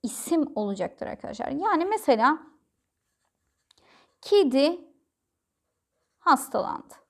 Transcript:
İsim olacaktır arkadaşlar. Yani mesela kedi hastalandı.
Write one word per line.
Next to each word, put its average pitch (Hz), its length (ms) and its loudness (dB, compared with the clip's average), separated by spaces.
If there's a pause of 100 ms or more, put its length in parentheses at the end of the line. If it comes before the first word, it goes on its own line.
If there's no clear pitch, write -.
İsim - 520 -2
olacaktır 202 520 -6
arkadaşlar. - 400 -10
Yani 339 380 0
mesela 302 520 2 (1800)
kedi 311 580 2 (1400)
hastalandı. - 720 -2 (160)